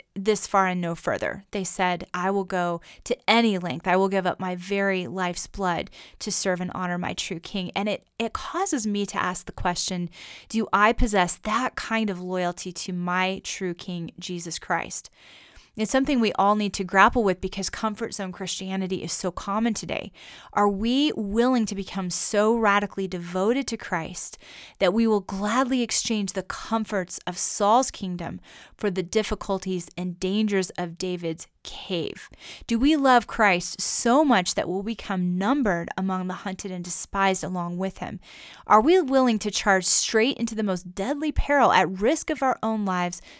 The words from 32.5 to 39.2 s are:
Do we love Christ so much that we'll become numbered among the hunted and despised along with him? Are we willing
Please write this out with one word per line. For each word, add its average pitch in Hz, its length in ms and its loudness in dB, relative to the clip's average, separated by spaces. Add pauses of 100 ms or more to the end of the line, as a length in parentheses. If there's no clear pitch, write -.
Do 233 120 2
we 285 160 6
love 262 320 6
Christ 185 540 0
so 269 460 4
much 202 300 4
that 190 120 0
we'll 185 140 -2
become 185 560 -2
numbered 202 580 2
among 190 300 -2
the 185 80 -6
hunted 190 360 -8
and 180 140 -8
despised 190 580 0
along 175 360 -4
with 190 180 -4
him? - 240 -10 (460)
Are 214 160 8
we 349 180 6
willing 262 380 4